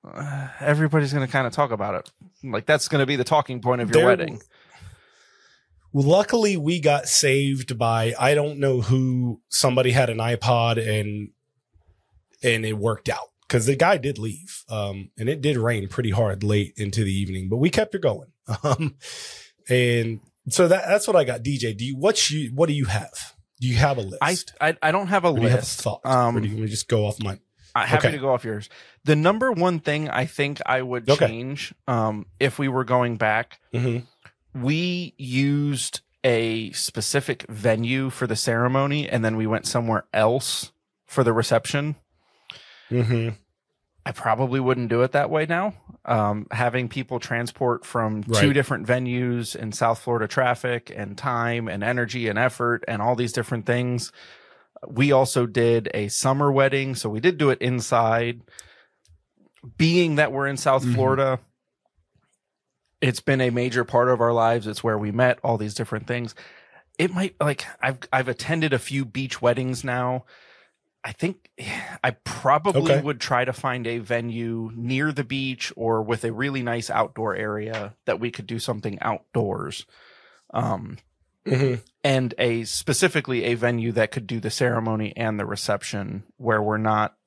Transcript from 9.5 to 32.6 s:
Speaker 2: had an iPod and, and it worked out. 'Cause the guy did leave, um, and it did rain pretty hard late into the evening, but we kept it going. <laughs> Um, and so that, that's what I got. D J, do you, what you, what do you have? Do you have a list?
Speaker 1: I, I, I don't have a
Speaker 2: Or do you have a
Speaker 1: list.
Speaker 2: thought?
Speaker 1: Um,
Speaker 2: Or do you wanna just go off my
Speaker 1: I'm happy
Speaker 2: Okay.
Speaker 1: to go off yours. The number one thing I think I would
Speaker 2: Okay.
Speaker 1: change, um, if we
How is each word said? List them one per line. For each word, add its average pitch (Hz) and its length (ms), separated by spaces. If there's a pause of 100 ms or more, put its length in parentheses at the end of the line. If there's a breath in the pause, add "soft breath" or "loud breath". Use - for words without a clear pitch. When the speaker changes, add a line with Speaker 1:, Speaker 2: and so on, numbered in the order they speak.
Speaker 2:
had 123 180
an 113 100
iPod 117 580
and, 104 540 (1080)
and 113 240
it 107 120
worked 110 320
out. - 180 (220)
'Cause 113 160
the 135 100
guy 175 220
did 131 200
leave, 113 520
um, 101 480
and 113 100
it 147 140
did 143 160
rain 110 320
pretty 117 220
hard 101 320
late 104 340
into 107 260
the 95 80
evening, 92 380
but 113 80
we 156 120
kept 214 260
it 190 60
going. 120 260 (200)
<laughs> 110 160
Um, 147 320 (720 loud breath)
and 120 500 (300)
so 180 180
that, 185 200
that's 202 200
what 208 80
I 160 100
got. 117 180
D 139 140
J, 113 160
do 107 120
you, 135 120
what 202 320
you, 147 260
what 160 120
do 147 60
you 143 120
have? - 480 (260)
Do 123 80
you 123 80
have 135 220
a 110 40
list? 139 580
Speaker 1:
I, 151 100
I, 165 120
I 156 100
don't 190 160
have 180 180
a 175 40
Speaker 2:
Or 143 60
do 113 80
you 117 60
have 127 100
a - 20
Speaker 1:
list. - 200
Speaker 2:
thought? - 240
Speaker 1:
Um, 120 320
Speaker 2:
Or - 20
do 107 80
you 104 80
wanna 110 120
just 104 200
go 107 180
off 104 160
my 98 160 (380 soft breath)
Speaker 1:
I'm 113 120
happy 147 200
Speaker 2:
Okay. 151 100
Speaker 1:
to 131 40
go 135 120
off 120 100
yours. 107 240 (380 loud breath)
The 151 100
number 214 360
one 175 280
thing 151 300
I - 160
think 143 400
I 131 160
would 123 280
Speaker 2:
Okay. 143 180
Speaker 1:
change, 123 460 (140)
um, 110 380 (140)
if 135 200
we 139 80